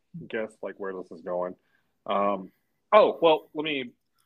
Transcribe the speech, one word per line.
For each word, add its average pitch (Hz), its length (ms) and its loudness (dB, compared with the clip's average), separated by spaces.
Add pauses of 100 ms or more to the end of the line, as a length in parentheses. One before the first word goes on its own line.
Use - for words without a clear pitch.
(280)
guess, 110 220 -6 (140)
like, 98 160 -12
where 95 140 -8
this 92 180 -12
is 82 100 -18
going. 90 320 -4 (540)
Um, 98 440 0 (420)
oh, 180 260 6
well, 160 360 4
let 151 80 -6
me 139 260 -6 (360)